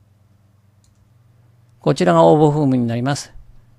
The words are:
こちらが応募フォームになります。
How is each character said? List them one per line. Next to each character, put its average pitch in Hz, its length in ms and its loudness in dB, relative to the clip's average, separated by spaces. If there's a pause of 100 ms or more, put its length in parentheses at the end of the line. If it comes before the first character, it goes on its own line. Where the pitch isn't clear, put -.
(1800)
こ 151 140 -2
ち 180 100 -2
ら 175 80 2
が 165 140 4
応 160 100 4
募 151 160 2
フ 151 80 -4
ォ 151 40 -2
ー - 20 0
ム 131 100 0
に 120 100 -2
な 117 80 -4
り 120 60 -6
ま 139 160 -6
す。 - 160 -16 (460)